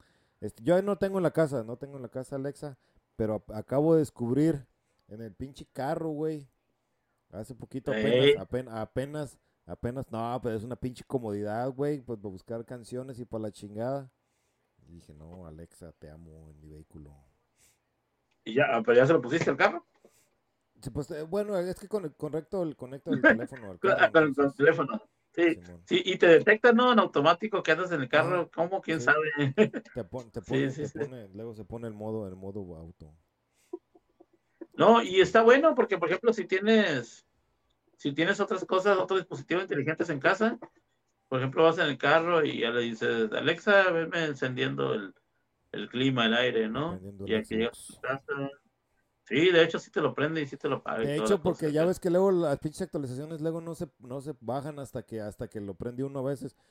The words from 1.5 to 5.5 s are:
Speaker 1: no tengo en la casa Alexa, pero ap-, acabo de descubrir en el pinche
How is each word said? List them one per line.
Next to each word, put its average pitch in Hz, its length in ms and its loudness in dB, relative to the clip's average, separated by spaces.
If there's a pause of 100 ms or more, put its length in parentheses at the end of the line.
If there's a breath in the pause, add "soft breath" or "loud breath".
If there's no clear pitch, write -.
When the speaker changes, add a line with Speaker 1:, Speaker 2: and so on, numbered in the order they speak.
Speaker 1:
no 117 140 -10
tengo 139 200 -14
en 135 60 -12
la 120 60 -10
casa 131 280 -10
Alexa, 139 420 -10 (360)
pero 110 200 -2
ap-, - 180 -8
acabo 135 420 0
de 160 60 6
descubrir 139 680 0 (420)
en 107 120 -16
el 110 120 -14
pinche 135 400 -16